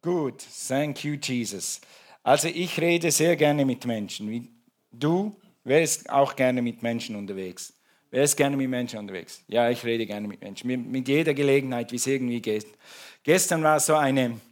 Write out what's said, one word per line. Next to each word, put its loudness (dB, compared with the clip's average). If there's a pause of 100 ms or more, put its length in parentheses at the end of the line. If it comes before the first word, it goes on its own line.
Gut, -2 (240)
thank -2
you, -2
Jesus. -6 (420)
Also 4
ich -4
rede 2
sehr 4
gerne 4
mit -2
Menschen. -4
Wie, -8 (420)
du, 0 (300)
wer 4
ist -2
auch 2
gerne 2
mit -4
Menschen -4
unterwegs? -8 (380)
Wer 2
ist 2
gerne 2
mit -2
Menschen -4
unterwegs? -12
Ja, 2
ich -2
rede 0
gerne -8
mit -12
Menschen. -10
Mit, -4
mit -4
jeder 2
Gelegenheit, 0
wie -6
es -2
irgendwie -2
geht. -2 (560)
Gestern 2
war 6
so 2
eine 2 (140)